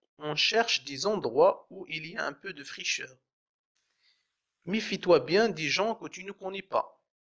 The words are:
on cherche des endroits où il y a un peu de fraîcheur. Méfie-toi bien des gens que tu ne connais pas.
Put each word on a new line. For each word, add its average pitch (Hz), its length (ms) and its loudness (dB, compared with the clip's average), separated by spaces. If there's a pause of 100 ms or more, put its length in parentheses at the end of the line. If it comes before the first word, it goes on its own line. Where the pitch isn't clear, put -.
(180)
on 151 160 -4
cherche - 500 2
des 139 200 -8
endroits 165 640 4
où 185 200 -14
il 156 180 -8
y 165 100 -12
a 156 80 -4
un 143 80 -4
peu 190 180 -12
de 139 120 -14
fraîcheur. - 520 -8 (1500)
Méfie-toi 185 540 2
bien 175 280 4
des 156 220 -4
gens 202 240 2
que 156 140 -10
tu 185 160 -14
ne 196 80 -12
connais 190 320 -10
pas. - 420 -4 (160)